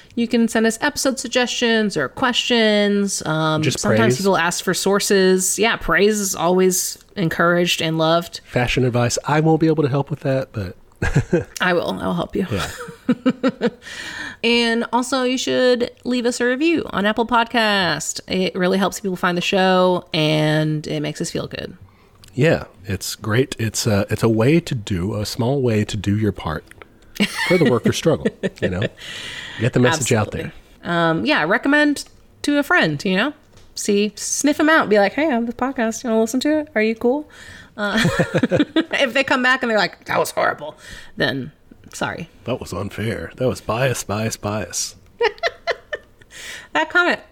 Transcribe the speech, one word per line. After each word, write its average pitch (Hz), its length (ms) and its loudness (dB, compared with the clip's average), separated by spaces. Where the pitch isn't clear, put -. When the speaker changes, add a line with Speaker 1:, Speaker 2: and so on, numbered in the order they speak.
Speaker 1:
You 233 100 0
can 233 220 2
send 226 180 2
us 226 140 0
episode 277 400 -2
suggestions 233 760 0
or 135 120 -2
questions. 208 1160 0
Um, 156 380 0
Speaker 2:
Just 131 160 0
Speaker 1:
sometimes 117 360 2
Speaker 2:
praise. - 40 0
Speaker 1:
people 190 180 2
ask 170 280 -2
for 180 100 0
sources. 185 840 2
Yeah, 220 160 2
praise 202 420 2
is 190 160 -4
always 185 640 2
encouraged 175 680 2
and 160 180 -2
loved. 165 480 0
Speaker 2:
Fashion 123 380 0
advice. 120 320 2
I 147 100 2
won't 160 220 4
be 160 80 4
able 156 160 2
to 139 40 0
help 139 220 -2
with 147 100 -8
that, 135 320 -2
but 95 220 -6
<laughs> - 600 0
Speaker 1:
I 180 140 4
will. - 260 0
I'll 185 140 -2
help - 200 -4
you. 196 160 0
Speaker 2:
Yeah. 92 180 -2
Speaker 1:
<laughs> 247 640 0
And 233 480 2
also, 254 320 0
you 254 120 0
should 247 540 2
leave 247 200 -2
us 247 160 -2
a 240 60 2
review 285 440 2
on 190 160 -2
Apple 220 200 0
Podcast. 208 1040 0
It 185 260 0
really 190 240 2
helps 190 220 0
people 185 160 -4
find 175 200 0
the 175 60 -2
show, 185 720 2
and 156 720 2
it 151 140 -4
makes 151 200 -6
us 170 100 -4
feel - 180 -6
good. - 280 -12
Speaker 2:
Yeah, 135 320 2
it's - 320 -6
great. 110 420 0
It's 113 260 -4
a, 104 260 2
it's 107 120 -2
a 113 60 2
way 120 320 4
to - 160 -6
do, 101 400 -4
a 104 100 -4
small 131 340 -2
way 107 260 2
to - 100 -8
do 101 200 0
your 107 140 2
part - 340 -8
for 180 100 4
the 147 100 6
worker 120 240 4
struggle, - 360 0
you - 80 0
know? 175 120 -2
Speaker 1:
<laughs> - 360 -14
Speaker 2:
Get 113 140 0
the - 80 2
message 135 320 2
out 107 160 2
Speaker 1:
Absolutely. - 240 -8
Speaker 2:
there. 180 80 -4
Speaker 1:
Um, 170 340 2
yeah, 262 160 2
recommend 277 600 2
to 285 180 0
a - 20 -2
friend, 226 420 0
you 185 120 0
know? 262 160 0
See, 208 400 0
sniff - 460 -2
'em 302 80 4
out. 294 200 4
Be 208 100 6
like, 196 160 2
"Hey, 294 120 0
I 320 40 0
have 233 160 0
this 240 100 -6
podcast. 247 480 -4
You 240 60 -4
wanna 220 120 2
listen 233 180 -2
to 302 200 2
it? 302 160 -10
Are 214 60 2
you 226 140 2
cool?" 269 320 0
Uh, 208 280 -2
<laughs> - 0 -
if 247 220 0
they 277 100 2
come 269 180 0
back 254 200 2
and 233 80 -2
they're 214 80 2
like, - 280 -2
"That 180 120 -2
was 156 140 0
horrible," 160 440 -2
then 131 360 -4
sorry. - 360 -8
Speaker 2:
That 123 160 -4
was - 120 -12
unfair. 104 640 -6
That 127 100 -2
was - 140 -2
bias, 120 440 -2
bias, 110 320 -4
bias. - 600 -6
<laughs> 466 60 2
Speaker 1:
That 311 180 -2
comment 349 300 2